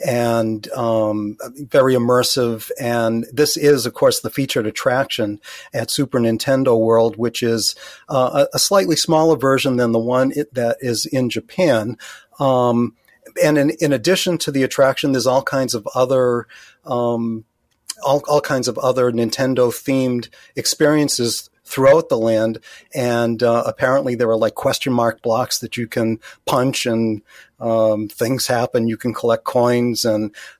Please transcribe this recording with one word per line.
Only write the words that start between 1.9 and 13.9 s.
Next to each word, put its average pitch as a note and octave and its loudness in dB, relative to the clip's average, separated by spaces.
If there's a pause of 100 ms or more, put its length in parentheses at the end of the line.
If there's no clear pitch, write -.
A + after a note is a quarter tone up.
immersive. A#2+ 0 (100)
And A#2 -2
this C#3+ 0
is, D3 2
of A#2 -6
course, C3 2
the A#2 -8
featured C3+ -4
attraction A#2+ -2 (320)
at A#2 -6
Super C3 -2
Nintendo A#2+ 2
World, A2+ 2
which A#2 -4
is, A2+ -2 (340)
uh, C#3 2
a, - -4
a - -2
slightly F#3 2
smaller D#3+ 2
version C3+ 2
than A#2+ 2
the A2+ 2
one B2+ 0
it, D3 -4
that A#2 0
is A#2+ -4
in B2+ -2
Japan. A#2 -2 (420)
Um, A#2+ 2 (480)
and D3+ 4
in, C#3+ 2 (100)
in D3 0